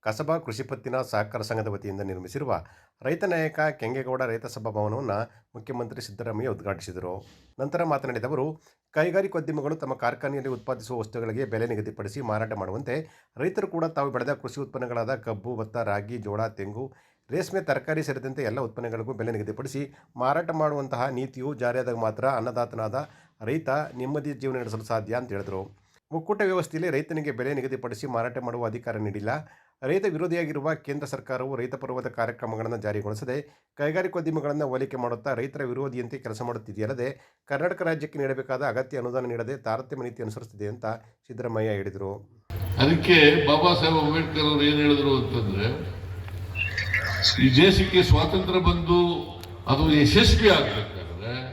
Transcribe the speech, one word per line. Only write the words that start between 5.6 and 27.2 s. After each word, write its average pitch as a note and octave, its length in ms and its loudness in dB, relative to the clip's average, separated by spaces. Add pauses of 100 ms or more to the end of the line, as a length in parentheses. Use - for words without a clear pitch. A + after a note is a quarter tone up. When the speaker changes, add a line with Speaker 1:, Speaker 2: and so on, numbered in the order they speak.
Speaker 1:
ಸಿದ್ದರಾಮಯ್ಯ A2+ 480 -6
ಉದ್ಘಾಟಿಸಿದರು. F#2 600 -6 (480)
ನಂತರ D3 200 -2 (100)
ಮಾತನಾಡಿದ B2+ 380 -2
ಅವರು, C#3+ 160 0 (520)
ಕೈಗಾರಿಕೋದ್ಯಮಿಗಳು D#3+ 840 0
ತಮ್ಮ C3+ 120 -4 (100)
ಕಾರ್ಖಾನೆಯಲ್ಲಿ C3+ 520 -2
ಉತ್ಪಾದಿಸುವ A#2+ 460 -6
ವಸ್ತುಗಳಿಗೆ A2+ 520 -4
ಬೆಲೆ A2+ 180 0
ನಿಗದಿಪಡಿಸಿ G#2+ 580 -6
ಮಾರಾಟ A2 320 0
ಮಾಡುವಂತೆ A2+ 340 -4 (460)
ರೈತರು F#3+ 320 0
ಕೂಡ E3 120 0 (120)
ತಾವು C#3+ 180 0
ಬೆಳೆದ B2+ 280 0
ಕೃಷಿ B2+ 200 -8
ಉತ್ಪನ್ನಗಳಾದ A#2+ 520 -4 (100)
ಕಬ್ಬು, A2+ 340 -6
ಭತ್ತ, G#2+ 160 -6 (160)
ರಾಗಿ, G#2 360 -4
ಜೋಳ, G#2+ 200 -2 (120)
ತೆಂಗು, G#2 260 -8 (440)
ರೇಷ್ಮೆ, F3+ 320 -2 (100)
ತರಕಾರಿ D#3 380 0
ಸೇರಿದಂತೆ C3 420 -4
ಎಲ್ಲ C3 160 -2
ಉತ್ಪನ್ನಗಳಿಗೂ A2+ 540 -6
ಬೆಲೆ A2+ 160 -2
ನಿಗದಿಪಡಿಸಿ C3+ 460 -6 (400)
ಮಾರಾಟ D#3+ 260 2 (140)
ಮಾಡುವಂತಹ C#3 460 -2 (100)
ನೀತಿಯು B2+ 320 -6 (120)
ಜಾರಿಯಾದಾಗ A#2+ 440 0
ಮಾತ್ರ A2 180 -2 (140)
ಅನ್ನದಾತನಾದ A2+ 560 -2 (560)
ರೈತ D3+ 180 -2 (320)
ನೆಮ್ಮದಿ C#3+ 320 -4 (100)
ಜೀವನ C3 200 -2
ನಡೆಸಲು A2 300 -6
ಸಾಧ್ಯ A2 280 0
ಅಂತ A#2 160 -8
ಹೇಳಿದರು. F#2+ 260 -6 (540)
ಒಕ್ಕೂಟ G3 320 -2
ವ್ಯವಸ್ಥೆಯಲ್ಲಿ F3 460 -2
ರೈತನಿಗೆ D3+ 420 -2